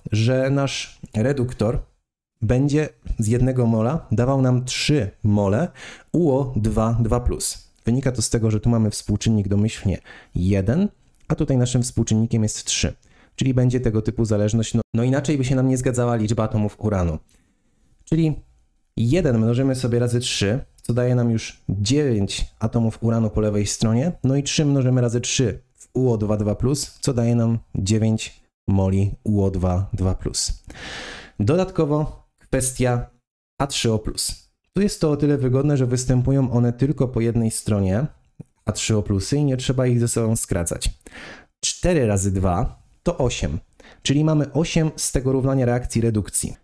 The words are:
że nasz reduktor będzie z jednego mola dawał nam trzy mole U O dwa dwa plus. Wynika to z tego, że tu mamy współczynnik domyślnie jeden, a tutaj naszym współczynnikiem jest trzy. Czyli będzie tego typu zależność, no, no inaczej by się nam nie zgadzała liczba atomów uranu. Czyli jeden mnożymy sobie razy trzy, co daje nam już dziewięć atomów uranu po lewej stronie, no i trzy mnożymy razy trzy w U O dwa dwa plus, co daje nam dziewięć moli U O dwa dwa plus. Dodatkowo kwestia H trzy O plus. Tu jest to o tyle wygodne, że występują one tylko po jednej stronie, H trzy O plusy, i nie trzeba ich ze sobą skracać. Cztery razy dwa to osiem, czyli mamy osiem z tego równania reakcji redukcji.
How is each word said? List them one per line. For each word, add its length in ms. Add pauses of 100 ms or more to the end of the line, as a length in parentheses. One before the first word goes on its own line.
(120)
że 380
nasz 520 (140)
reduktor 640 (640)
będzie 480 (300)
z 80
jednego 380
mola 460
dawał 300
nam 240
trzy 460 (120)
mole 440 (440)
U 200
O 240
dwa 440
dwa 200
plus. 460 (200)
Wynika 240
to 100
z 80
tego, 220
że 80
tu 100
mamy 200
współczynnik 580
domyślnie 500 (380)
jeden, 540 (380)
a 80
tutaj 220
naszym 260
współczynnikiem 600
jest 200
trzy. 300 (420)
Czyli 180
będzie 260
tego 220
typu 240
zależność, 480
no, 80 (120)
no 100
inaczej 340
by 80
się 100
nam 120
nie 100
zgadzała 380
liczba 280
atomów 360
uranu. 400 (840)
Czyli 360 (560)
jeden 400
mnożymy 380
sobie 240
razy 200
trzy, 400 (220)
co 120
daje 220
nam 160
już 380
dziewięć 760 (140)
atomów 440
uranu 260
po 120
lewej 260
stronie, 440 (120)
no 120
i 80
trzy 220
mnożymy 360
razy 200
trzy 380 (140)
w 200
U 180
O 60
dwa 200
dwa 180
plus, 460
co 120
daje 220
nam 240 (160)
dziewięć 680 (260)
moli 440 (120)
U 200
O 80
dwa 420
dwa 220
plus. 480 (760)
Dodatkowo 880 (120)
kwestia 720 (520)
H 60
trzy 260
O 60
plus. 480 (260)
Tu 80
jest 200
to 100
o 60
tyle 200
wygodne, 400
że 80
występują 640
one 220
tylko 340
po 140
jednej 300
stronie, 540 (600)
H 60
trzy 260
O 60
plusy, 340
i 60
nie 140
trzeba 300
ich 120
ze 80
sobą 280
skracać. 540 (760)
Cztery 420
razy 240
dwa 520 (200)
to 140
osiem, 420 (420)
czyli 220
mamy 300
osiem 420
z 160
tego 200
równania 340
reakcji 360
redukcji. 640